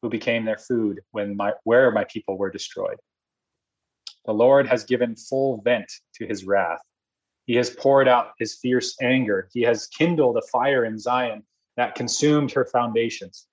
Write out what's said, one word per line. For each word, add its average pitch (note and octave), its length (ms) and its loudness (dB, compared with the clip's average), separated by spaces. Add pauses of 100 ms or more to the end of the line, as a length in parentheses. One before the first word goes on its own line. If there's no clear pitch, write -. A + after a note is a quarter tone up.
who A2+ 80 -6
became A2+ 340 -2
their A2 140 -4
food G#2+ 420 -2 (120)
when G#2 220 -6
my, G2+ 280 -2
where A#2+ 280 6
my G#2+ 140 0
people G2+ 320 -8
were G2 140 -4
destroyed. - 480 -10 (1300)
The A2 80 -4
Lord C3 340 6
has A#2+ 160 0
given A#2+ 320 -2
full C3+ 460 -4
vent A#2 280 -2 (260)
to A2 100 -12
his G2 180 -8
wrath. F#2 380 0 (640)
He A#2+ 80 -4
has A#2+ 160 0
poured C3+ 360 4
out B2 320 4
his A2+ 220 -8
fierce B2 400 -2
anger. B2 540 0
He A#2+ 80 0
has A2+ 240 0
kindled D3+ 500 0
a A2 160 -4
fire B2+ 320 2
in A2 140 -6
Zion A#2 440 -4 (360)
that B2 160 -2
consumed D3 580 0
her B2+ 140 0
foundations. A#2 880 -2